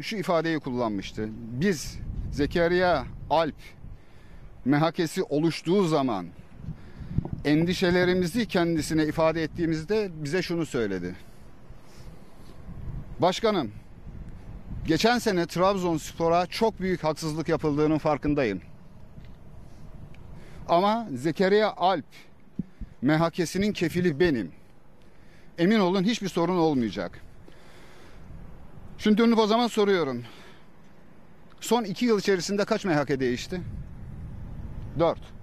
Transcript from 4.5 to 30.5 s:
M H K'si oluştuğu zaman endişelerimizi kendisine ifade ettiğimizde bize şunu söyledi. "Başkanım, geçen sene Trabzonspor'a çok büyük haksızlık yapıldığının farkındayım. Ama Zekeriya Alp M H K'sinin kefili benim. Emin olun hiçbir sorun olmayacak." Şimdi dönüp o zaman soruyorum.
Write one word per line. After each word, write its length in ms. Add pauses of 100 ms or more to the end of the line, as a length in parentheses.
M 120
H 160
K'si 300
oluştuğu 640
zaman 420 (1160)
endişelerimizi 1040
kendisine 580
ifade 360
ettiğimizde 680 (140)
bize 180
şunu 240
söyledi. 480 (2000)
"Başkanım, 520 (1160)
geçen 320
sene 280
Trabzonspor'a 1000
çok 340
büyük 240
haksızlık 440
yapıldığının 500
farkındayım. 600 (2000)
Ama 460
Zekeriya 600
Alp 300 (960)
M 140
H 140
K'sinin 420
kefili 480
benim. 320 (1040)
Emin 200
olun 260
hiçbir 240
sorun 300
olmayacak." 640 (1800)
Şimdi 200
dönüp 200
o 80
zaman 200
soruyorum. 560 (1400)